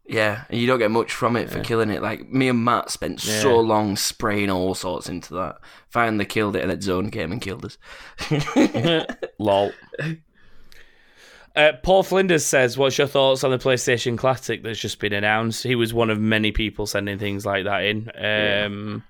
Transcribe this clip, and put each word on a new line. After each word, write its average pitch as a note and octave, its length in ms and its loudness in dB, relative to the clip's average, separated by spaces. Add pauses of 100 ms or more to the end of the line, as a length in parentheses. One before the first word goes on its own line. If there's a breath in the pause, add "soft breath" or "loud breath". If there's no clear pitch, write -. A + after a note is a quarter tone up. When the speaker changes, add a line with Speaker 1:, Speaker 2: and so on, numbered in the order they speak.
Speaker 1:
Yeah, G#2+ 420 0
and A#2 120 -2
you A#2+ 80 2
don't B2+ 100 4
get A2 140 2
much A2+ 200 0
from A#2+ 220 0
it G#2 160 -2
for - 80 -6
Speaker 2:
Yeah. - 60 -6
Speaker 1:
killing A2+ 260 0
it. F#2 120 -4
Like, - 280 -6
me C3 180 2
and A#2+ 160 2
Matt A#2 280 0
spent - 340 -6
Speaker 2:
Yeah. G#2+ 140 0
Speaker 1:
so A#2+ 180 6
long G#2+ 380 2
spraying G2+ 520 -2
all F#2 280 0
sorts F2+ 320 -6
into F2 260 -10
that. F2+ 220 -6 (320 loud breath)
Finally A2 380 0
killed G#2 280 0
it, A#2+ 80 -2
and F#2 80 -2
then E2+ 120 -4
Zone G2 280 -2
came F2+ 220 -6
and A#2+ 100 -6
killed F#2 220 -8
us. - 140 -14 (520 loud breath)
<laughs> D#3 760 0 (200)
Speaker 2:
<laughs> - 140 -18
Lol. G2+ 320 2 (1800 soft breath)
Uh, D3+ 160 6 (100)
Paul F#3+ 220 6
Flinders F3+ 400 2
says, B2+ 340 2
"What's C3+ 200 2
your C#3+ 100 4
thoughts C3+ 340 2
on C#3 80 2
the B2+ 80 2
PlayStation B2 580 0
Classic B2 460 -2
that's A2 160 -6
just - 220 -8
been G2+ 140 -2
announced?" G#2+ 500 0
He B2 100 0
was A2+ 180 0
one A#2 180 2
of G#2+ 100 0
many G#2+ 320 2
people G#2 340 -4
sending G2+ 320 -4
things G2+ 260 -6
like G2 200 -2
that G2 180 -2
in. G#2+ 320 -2
Speaker 1:
Yeah. G#2 520 0
Speaker 2:
Um, G#2 440 -8